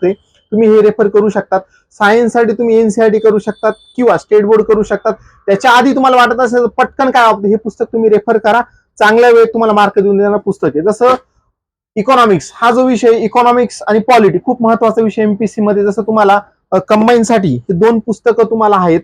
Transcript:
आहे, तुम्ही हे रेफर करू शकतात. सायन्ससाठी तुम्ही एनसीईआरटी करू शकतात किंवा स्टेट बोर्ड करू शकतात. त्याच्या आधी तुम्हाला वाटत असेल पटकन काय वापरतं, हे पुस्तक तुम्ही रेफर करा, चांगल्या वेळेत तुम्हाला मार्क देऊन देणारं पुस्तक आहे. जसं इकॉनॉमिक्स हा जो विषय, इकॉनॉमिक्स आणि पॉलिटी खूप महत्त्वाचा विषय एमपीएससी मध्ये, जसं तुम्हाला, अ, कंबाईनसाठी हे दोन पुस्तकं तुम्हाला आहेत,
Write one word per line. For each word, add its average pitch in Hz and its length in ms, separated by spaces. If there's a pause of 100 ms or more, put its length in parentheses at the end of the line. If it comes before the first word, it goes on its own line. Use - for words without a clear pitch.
आहे, 185 100 (380)
तुम्ही 214 180
हे 214 120
रेफर 208 260
करू 208 220
शकतात. 190 320 (300)
सायन्ससाठी 226 640
तुम्ही 226 260
एनसीईआरटी 220 400
करू 214 200
शकतात 214 320 (240)
किंवा 226 220
स्टेट 214 280
बोर्ड 214 160
करू 214 220
शकतात. 208 300 (340)
त्याच्या 196 240
आधी 254 240
तुम्हाला 262 220
वाटत 240 220
असेल 240 260
पटकन 254 460
काय 240 120
वापरतं, 214 240
हे 208 80
पुस्तक 226 380
तुम्ही 226 160
रेफर 214 280
करा, 226 240 (380)
चांगल्या 226 300
वेळेत 233 180
तुम्हाला 226 260
मार्क 202 260
देऊन 202 180
देणारं 202 200
पुस्तक 196 380
आहे. 151 60
जसं 208 260 (880)
इकॉनॉमिक्स 220 580
हा 240 180
जो 254 140
विषय, 240 260
इकॉनॉमिक्स 240 760
आणि 208 120
पॉलिटी 214 460
खूप 247 180
महत्त्वाचा 226 380
विषय 220 200
एमपीएससी 208 400
मध्ये, 202 220
जसं 208 180
तुम्हाला, 214 380 (320)
अ, 185 60
कंबाईनसाठी 214 800
हे 151 180
दोन 220 260
पुस्तकं 226 440
तुम्हाला 214 320
आहेत, 175 280